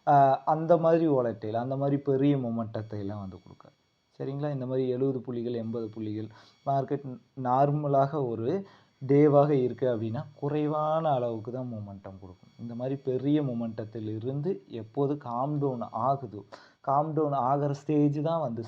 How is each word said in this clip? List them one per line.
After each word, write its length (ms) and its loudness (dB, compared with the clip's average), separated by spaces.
அ, 360 6
அந்த 320 4
மாதிரி 320 4
volatile, 460 0
அந்த 220 -2
மாதிரி 260 0
பெரிய 340 4
மொமெண்டத்தை 640 -4
எல்லாம் 220 -6
வந்து 160 -10
கொடுக்காது. 400 -20
சரிங்களா? 340 -6
இந்த 140 -6
மாதிரி 220 0
எழுபது 320 0
புள்ளிகள், 320 -6
எண்பது 360 -6
புள்ளிகள் 400 -6
மார்க்கெட் 520 -2
நார்மலாக 880 2
ஒரு 380 -2
டேவாக 440 8
இருக்கு 360 0
அப்படின்னா 480 -2
குறைவான 760 -2
அளவுக்கு 420 -2
தான் 200 -8
மொமெண்டம் 480 -12
கொடுக்கும். 380 -20
இந்த 160 -10
மாதிரி 220 -4
பெரிய 460 0
மொமெண்டத்தில் 720 -6
இருந்து 540 -4
எப்போது 480 -2
காம் 420 -4
டவுன் 240 -2
ஆகுதோ, 600 -2
காம் 320 0
டவுன் 200 2
ஆகிற 420 2
ஸ்டேஜ் 480 2
தான் 180 0
வந்து 280 -4